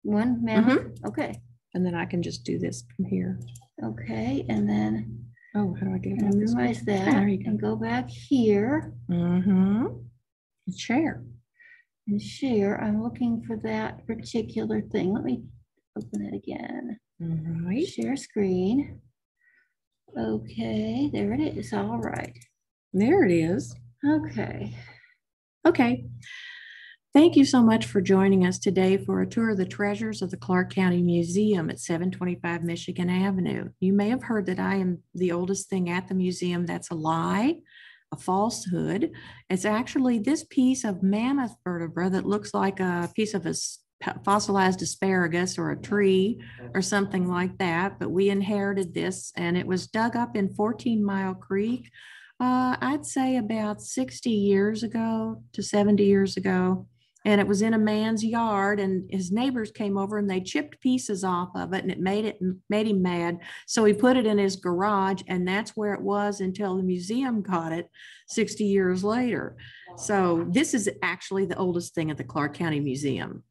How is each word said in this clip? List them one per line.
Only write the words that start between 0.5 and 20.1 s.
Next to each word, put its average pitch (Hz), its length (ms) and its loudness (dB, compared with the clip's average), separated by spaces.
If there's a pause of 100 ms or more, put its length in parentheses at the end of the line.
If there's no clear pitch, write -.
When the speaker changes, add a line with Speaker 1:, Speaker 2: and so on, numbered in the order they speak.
Speaker 2:
Mm-hmm. - 280 -8
Speaker 1:
Okay. - 340 -6 (320)
Speaker 2:
And 185 120 0
then 175 100 -2
I 175 100 -2
can 175 180 -2
just 165 220 -8
do - 120 -2
this - 260 -6 (120)
from - 100 -2
here. - 340 -2 (440)
Speaker 1:
Okay, 226 680 -4
and 208 180 0
then 214 560 -2 (320)
Speaker 2:
Oh, - 240 0
how 196 80 -2
do 185 60 -2
I 185 40 -2
get 190 160 -4
it 196 60 -2
Speaker 1:
and 208 140 2
Speaker 2:
off 202 60 4
this 220 140 2
Speaker 1:
minimize 240 240 0
Speaker 2:
one? - 80 -10
Speaker 1:
that 202 260 0
Speaker 2:
There 208 160 4
you 190 160 0
go. 233 60 -4
Speaker 1:
and 208 120 -2
go 214 140 -2
back 233 340 -4
here. 233 840 2 (160)
Speaker 2:
Mm-hmm. 185 760 4 (840)
And 180 120 -8
share. 269 440 0 (840)
Speaker 1:
And 208 140 0
share. 214 600 0
I'm 214 200 0
looking 240 420 -2
for 226 180 -6
that 220 420 -6
particular 220 760 -4
thing. 190 320 -2
Let 226 100 -2
me 254 200 -4 (540)
open 208 280 -8
it 208 100 -8
again. - 640 -10 (220)
Speaker 2:
All 165 460 -6
right. 247 200 -2
Speaker 1:
Share 233 300 -4
screen. 202 800 0 (1200)